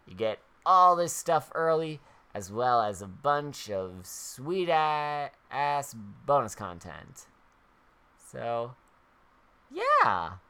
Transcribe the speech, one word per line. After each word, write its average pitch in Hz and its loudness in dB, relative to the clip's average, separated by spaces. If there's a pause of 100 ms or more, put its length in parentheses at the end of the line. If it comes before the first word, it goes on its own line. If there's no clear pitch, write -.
you - -18
get 107 -2 (260)
all 180 8
this 170 0
stuff - 0
early, 160 0 (360)
as 101 -10
well 120 2
as 104 -2
a 101 -12
bunch 143 -2
of 92 -6
sweet 170 -6
a-, 151 0 (180)
ass 143 -2
bonus 113 0
content. 87 -14 (1080)
So, 120 -6 (960)
yeah. 381 2 (160)